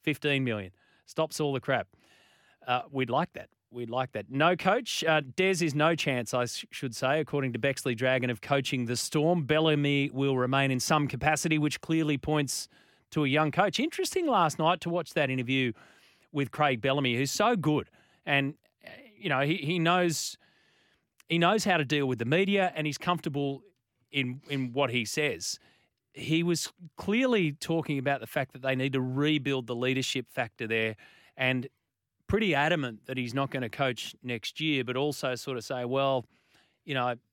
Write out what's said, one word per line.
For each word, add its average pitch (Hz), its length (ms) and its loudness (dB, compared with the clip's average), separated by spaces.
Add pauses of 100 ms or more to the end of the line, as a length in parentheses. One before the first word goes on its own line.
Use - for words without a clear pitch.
fifteen 143 420 0
million? 104 280 -4 (340)
Stops - 340 -4
all 147 140 0
the 131 60 -2
crap. 123 280 0 (760)
Uh, 123 160 0 (100)
we'd 131 180 -2
like 147 240 0
that. - 160 -14 (200)
We'd 120 200 -8
like 127 240 -2
that. 104 160 -6
No 151 260 4
coach. 214 480 0
Uh, 156 180 2 (140)
Des 185 280 2
is 143 120 0
no 160 200 4
chance, 127 380 -2
I 123 100 2
s-, - 280 -6
should 123 240 -8
say, 135 240 0
according 139 340 -2
to 117 60 -4
Bexley 127 360 -2
Dragon, 127 340 0
of 120 120 -4
coaching 139 440 0
the 120 100 -2
Storm. 160 480 2
Bellamy 147 680 4
will 135 240 2
remain 135 340 2
in 127 80 2
some 147 280 2
capacity, 156 500 0
which 151 240 0
clearly 156 360 0
points 147 500 -2 (440)
to 156 120 0
a 139 40 2
young 147 240 4
coach. 190 280 2
Interesting 349 480 0
last 180 320 4
night 165 220 4
to 170 80 -4
watch 170 240 -4
that 143 160 2
interview 131 440 0 (580)
with 143 200 -2
Craig 135 300 2
Bellamy, 135 340 2
who's 135 160 0
so 233 240 2
good. 151 340 0 (360)
And, 139 300 0 (300)
uh, - 40 -16 (280)
you 196 120 -6
know, 135 120 2
he, 151 160 0
he 165 220 -2
knows, 170 580 0 (880)
he 165 100 0
knows 180 260 4
how 185 140 4
to 151 80 2
deal 139 200 2
with 127 140 0
the 113 60 -2
media, 185 500 2
and 156 100 -2
he's 143 120 -4
comfortable 143 680 -2 (480)
in, 131 380 -2
in 131 240 -2
what 135 180 2
he 120 140 0
says. 127 540 -4 (540)
He 165 300 0
was 170 280 0 (260)
clearly 214 560 2
talking 160 440 -2
about 139 220 0
the 113 80 -10
fact - 260 -4
that 127 80 -16
they 131 140 0
need 131 180 -2
to 135 80 0
rebuild 135 640 0
the 120 100 -6
leadership 127 540 -2
factor 120 380 -6
there, 110 280 0 (400)
and 127 320 -2 (600)
pretty 196 280 2
adamant 139 500 0
that 127 120 -6
he's 123 160 -4
not 139 180 -2
gonna 127 180 -4
coach 127 540 -4
next 123 360 -8
year, 147 240 0
but 120 120 -4
also 139 400 -2
sort 127 220 -8
of 110 60 -8
say, 127 220 -6
"Well, 135 400 0 (580)
you 147 120 -8
know 123 200 0 (180)